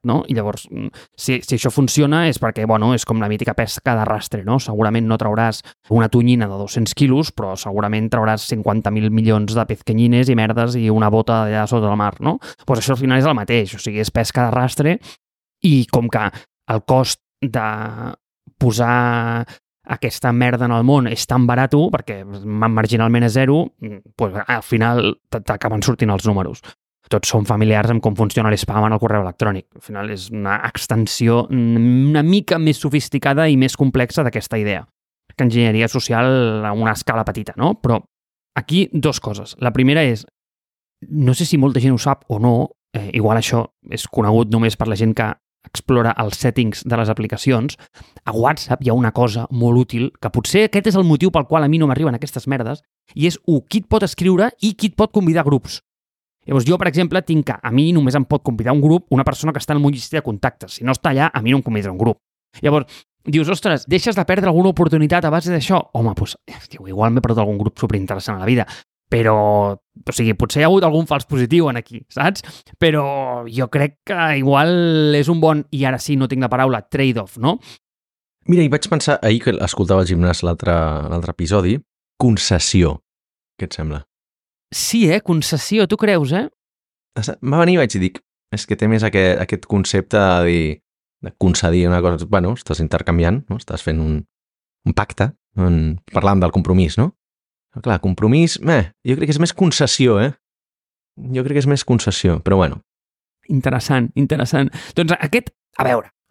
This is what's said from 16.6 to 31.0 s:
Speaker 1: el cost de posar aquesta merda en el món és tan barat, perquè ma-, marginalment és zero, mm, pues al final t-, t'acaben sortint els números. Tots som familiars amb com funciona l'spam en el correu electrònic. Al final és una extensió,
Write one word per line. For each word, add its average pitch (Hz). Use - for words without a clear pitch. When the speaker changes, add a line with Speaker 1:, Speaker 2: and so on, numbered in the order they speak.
Speaker 1:
el 113
cost 127
de 110
posar 117
aquesta -
merda 123
en -
el 117
món 135
és 113
tan 123
barat, 127
perquè 113
ma-, 104
marginalment 113
és 110
zero, 135
mm, 104
pues 101
al 117
final 117
t-, 113
t'acaben 107
sortint 110
els 98
números. 98
Tots 104
som 110
familiars 107
amb 117
com 104
funciona 110
l'spam 104
en 107
el 104
correu 107
electrònic. 92
Al -
final 104
és 95
una 104
extensió, 117